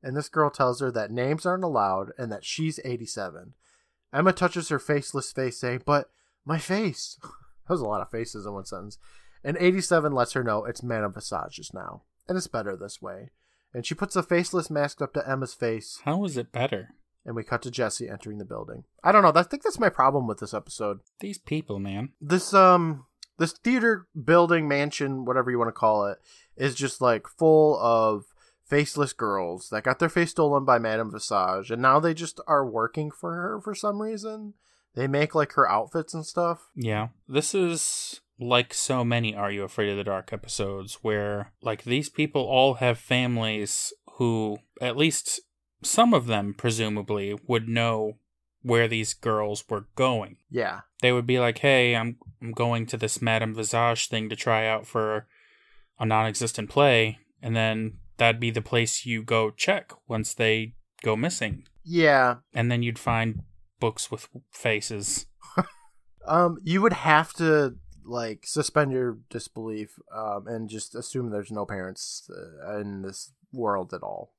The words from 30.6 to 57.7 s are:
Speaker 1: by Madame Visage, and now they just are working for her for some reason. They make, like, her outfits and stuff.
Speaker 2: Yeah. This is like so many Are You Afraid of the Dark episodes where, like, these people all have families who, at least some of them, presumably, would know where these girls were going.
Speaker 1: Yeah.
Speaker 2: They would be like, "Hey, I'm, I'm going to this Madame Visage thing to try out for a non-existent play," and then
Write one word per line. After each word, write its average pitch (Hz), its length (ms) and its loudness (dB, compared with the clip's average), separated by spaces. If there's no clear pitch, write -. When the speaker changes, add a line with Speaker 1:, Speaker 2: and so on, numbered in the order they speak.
Speaker 1:
by 127 120 6
Madame 113 340 0
Visage, 98 600 -2
and 117 100 -4
now 131 180 6
they 165 140 2
just 160 320 -10
are 143 200 2
working 117 440 -4
for 170 240 -8
her 190 280 -6
for 208 120 -8
some 202 280 -4
reason. 214 520 -8
They 131 140 -2
make, 143 260 2
like, 147 200 0
her 139 140 6
outfits 190 460 0
and 160 120 -8
stuff. 170 500 -4
Speaker 2:
Yeah. 110 320 -2
This 147 280 -2
is - 640 -2
like 123 340 2
so 127 320 0
many 117 300 0
Are 101 160 -2
You 101 120 -4
Afraid 101 260 -2
of 101 80 -2
the 101 60 -4
Dark 95 300 -4
episodes 98 680 -6
where, 104 600 -2
like, 110 220 -4
these 139 260 0
people 151 320 0
all 131 340 4
have 120 240 2
families 113 960 0
who, 110 400 0
at 127 160 -2
least - 420 0
some 233 320 6
of 127 140 4
them, 104 280 0
presumably, 104 800 -2
would 113 200 0
know 113 500 0
where 117 260 4
these 110 260 -2
girls 107 560 -2
were 104 160 -4
going. 113 420 0
Speaker 1:
Yeah. 104 320 -4
Speaker 2:
They 123 100 6
would 120 160 2
be 127 120 2
like, 120 200 0
"Hey, 127 360 4
I'm, 117 220 -2
I'm 113 120 -10
going 117 340 0
to 117 100 -6
this 110 240 -4
Madame 113 320 0
Visage 117 560 0
thing 110 200 -4
to 110 60 -6
try 110 320 2
out 110 200 -2
for 107 400 -2
a 113 60 -2
non-existent 110 640 0
play," 117 500 4
and 117 140 -2
then 110 420 -2